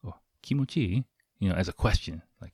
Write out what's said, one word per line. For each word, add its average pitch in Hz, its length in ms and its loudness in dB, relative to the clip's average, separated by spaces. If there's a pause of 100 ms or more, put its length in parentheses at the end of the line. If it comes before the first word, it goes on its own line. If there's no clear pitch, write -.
Or - 120 -10 (260)
kimochi, 131 640 0 (360)
you 98 100 2
know, 90 60 2
as 90 120 2
a - 60 -8
question, 85 480 0 (200)
like - 120 -16